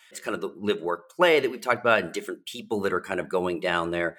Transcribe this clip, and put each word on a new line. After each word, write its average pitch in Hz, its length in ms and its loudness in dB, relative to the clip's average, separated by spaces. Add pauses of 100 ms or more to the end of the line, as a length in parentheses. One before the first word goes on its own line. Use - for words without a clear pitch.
(120)
It's - 80 -16
kind 107 160 -6
of 90 40 -4
the 90 160 -8
live, 98 240 0
work, 87 300 -4
play 165 300 6
that 127 100 0
we've 123 100 -10
talked 120 200 0
about, 110 240 4
and 82 80 -10
different - 340 -8
people 110 360 -6
that 95 100 2
are 90 80 0
kind 95 180 -4
of 80 100 -4
going 90 300 -2
down 87 320 0
there. 85 280 -2